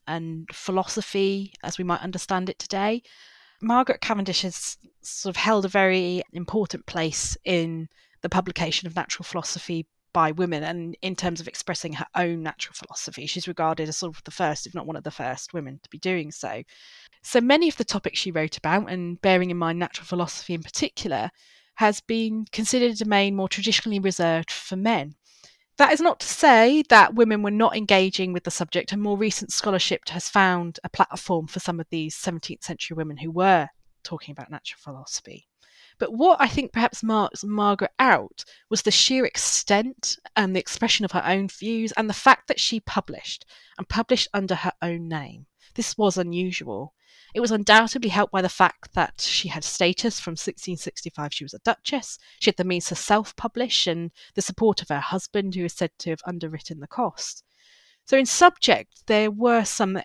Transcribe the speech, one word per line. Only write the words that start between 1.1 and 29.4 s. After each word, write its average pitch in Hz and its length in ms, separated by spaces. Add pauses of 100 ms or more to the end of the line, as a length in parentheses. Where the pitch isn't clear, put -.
as - 120
we 185 60
might 175 200
understand 185 460
it - 120
today. 208 420 (580)
Margaret 240 400
Cavendish 196 420
has - 340 (260)
sort - 320
of - 40
held 208 260
a 190 40
very 185 540 (100)
important 180 540
place - 580
in 165 440 (340)
the 175 60
publication 180 580
of 165 100
natural - 280
philosophy 165 640 (280)
by 160 160
women, 160 320
and 170 400
in 185 120
terms 175 260
of 165 80
expressing - 440
her - 220
own 170 280
natural - 300
philosophy, - 540
she's 170 200
regarded 160 420
as 156 100
sort 170 180
of - 80
the 160 60
first, 151 360
if - 80
not 170 120
one 156 100
of - 80
the 151 60
first 131 420
women 143 300
to - 80
be - 80
doing 175 320
so. 113 320 (600)
So 240 200
many 302 260
of - 80
the 233 80
topics - 340
she 190 120
wrote 160 260
about, 185 320
and 175 320
bearing 185 300
in 175 80
mind 165 200
natural - 280
philosophy 175 480
in 165 80
particular, - 680 (440)
has 214 260
been 220 520
considered 240 400
a 214 120
domain 196 300
more 190 140
traditionally 208 500
reserved 170 520
for - 260
men. 185 400 (600)
That 285 160
is 302 80
not 330 200
to - 80
say 269 600
that 220 280
women 214 260
were 202 80
not 214 260
engaging 190 560
with 175 120
the 170 80
subject, - 400
and 208 100
more 208 160
recent 208 340